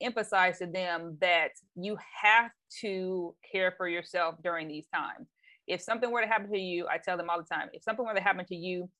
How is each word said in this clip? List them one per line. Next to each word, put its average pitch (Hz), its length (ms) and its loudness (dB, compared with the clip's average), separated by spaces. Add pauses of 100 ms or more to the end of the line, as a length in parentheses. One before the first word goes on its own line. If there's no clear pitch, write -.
emphasize 202 580 2
to 185 80 -4
them 170 540 -4
that 165 300 4 (240)
you 196 220 -4 (240)
have 226 300 6 (300)
to 185 540 -4 (140)
care 185 280 2
for 185 100 -2
yourself 170 560 0
during 165 240 -2
these 151 260 -10
times. - 340 -6 (400)
If 175 140 -2
something 240 300 -4
were 240 100 2
to 214 60 2
happen 208 240 0
to 202 80 0
you, 175 280 -2
I 165 100 0
tell 180 200 -2
them 170 120 -4
all 170 120 0
the 165 100 -14
time, 156 220 -4
if - 100 -18
something 220 220 -2
were 220 80 -4
to 196 80 0
happen 185 240 2
to 180 100 -8
you 180 340 -4 (100)